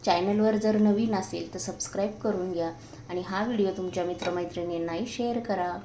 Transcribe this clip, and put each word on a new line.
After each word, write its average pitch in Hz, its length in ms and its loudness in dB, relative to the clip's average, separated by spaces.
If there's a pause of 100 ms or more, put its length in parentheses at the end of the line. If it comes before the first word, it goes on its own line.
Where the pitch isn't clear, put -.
चॅनलवर 208 500 4
जर 214 220 4
नवीन 214 380 6
असेल 170 380 -4
तर 185 60 -8
सबस्क्राईब 196 600 -2
करून 185 320 0
घ्या 165 200 -2 (380)
आणि 180 120 -2
हा 190 240 -2
व्हिडिओ 208 320 2
तुमच्या 180 260 -2
मित्रमैत्रिणींनाही 175 1040 -2
शेअर 240 320 -2
करा. 180 320 -2 (140)